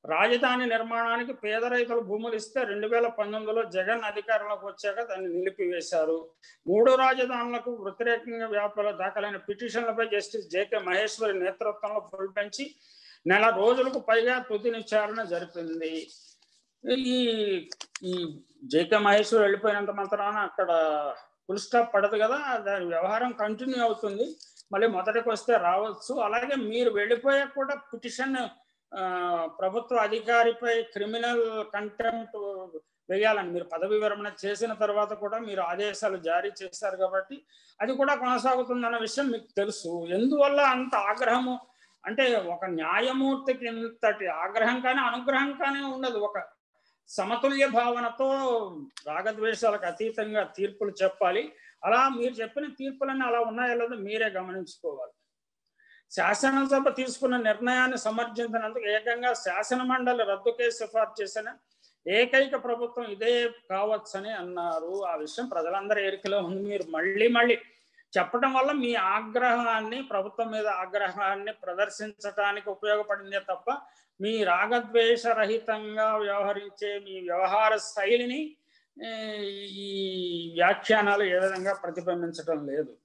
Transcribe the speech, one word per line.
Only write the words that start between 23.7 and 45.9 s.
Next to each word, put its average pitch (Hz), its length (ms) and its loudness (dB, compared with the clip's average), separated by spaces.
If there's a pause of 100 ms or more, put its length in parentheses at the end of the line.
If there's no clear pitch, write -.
అవుతుంది. 220 520 -2 (380)
మళ్ళీ 214 140 4
మొదటికి 226 420 0
వస్తే 220 280 2
రావచ్చు. 202 600 0
అలాగే 240 360 0
మీరు 233 340 2
వెళ్ళిపోయాక 240 680 2
కూడా 277 200 -2
పిటిషన్, 254 720 -6 (480)
ఆ, 180 480 0
ప్రభుత్వ 208 500 -2
అధికారిపై 226 840 4
criminal 226 920 -2
contempt 208 960 -6 (380)
వేయాలని, 202 420 2
మీరు 175 120 -4
పదవి 175 360 -2
విరమణ 208 320 -2 (140)
చేసిన 208 280 -2
తర్వాత 208 400 0
కూడా 208 260 -6
మీరు 202 220 -4
ఆదేశాలు 196 560 -2
జారీ 175 340 0 (120)
చేశారు 190 340 -6
కాబట్టి 190 480 -2 (360)
అది 247 120 0
కూడా 277 220 4
కొనసాగుతుందన్న 247 800 0
విషయం 240 300 -2
మీకు 226 200 -4 (100)
తెలుసు. 175 520 -4
ఎందువల్ల 277 520 4
అంత 254 340 4
ఆగ్రహము? 240 640 0 (460)
అంటే 240 300 2
ఒక 175 300 -2
న్యాయమూర్తికి 254 1000 0
ఇంతటి 226 600 -2
ఆగ్రహం 214 540 0
కానీ 254 180 2
అనుగ్రహం 262 520 0
కానీ 277 300 -2
ఉండదు. 262 360 -4